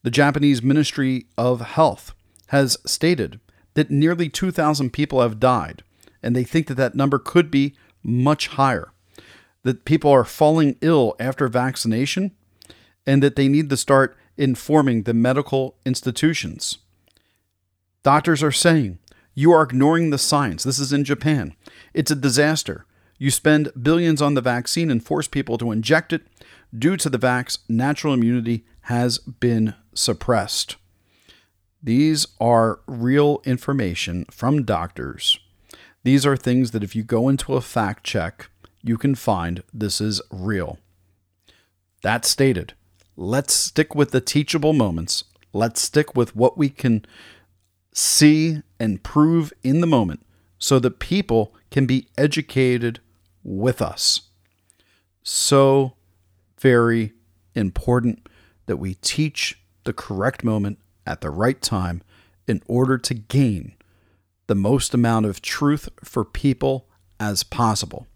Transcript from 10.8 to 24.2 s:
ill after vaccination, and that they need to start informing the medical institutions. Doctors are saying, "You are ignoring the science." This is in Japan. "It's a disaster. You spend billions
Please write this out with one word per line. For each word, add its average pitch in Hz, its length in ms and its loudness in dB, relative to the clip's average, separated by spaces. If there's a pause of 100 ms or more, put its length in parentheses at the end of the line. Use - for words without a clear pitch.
ill 147 380 2
after 131 300 -4
vaccination, 123 840 -2 (760)
and 139 180 4
that 143 140 2
they 135 120 2
need 147 220 2
to 131 60 0
start 135 400 2 (200)
informing 139 680 0
the 113 120 -2
medical 131 680 0
institutions. - 920 -4 (1300)
Doctors 147 380 2
are 151 100 0
saying, 139 460 2 (360)
"You 151 180 4
are 156 100 8
ignoring 151 480 2
the 139 80 -2
science." 135 440 -2
This 131 160 -4
is 139 140 -2
in 143 120 0
Japan. 139 500 -2 (380)
"It's 151 180 -2
a 147 60 2
disaster. 139 680 0 (320)
You 131 120 0
spend 151 420 2 (100)
billions 160 400 2